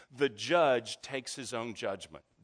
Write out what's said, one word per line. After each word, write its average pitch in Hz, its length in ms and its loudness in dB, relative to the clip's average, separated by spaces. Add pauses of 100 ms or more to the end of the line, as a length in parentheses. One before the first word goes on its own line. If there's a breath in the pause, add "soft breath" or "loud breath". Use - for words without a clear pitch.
(160 loud breath)
The 135 140 4
judge 120 720 2
takes 135 340 -8
his 127 180 -8
own 117 200 -4
judgment. 95 500 -8 (200)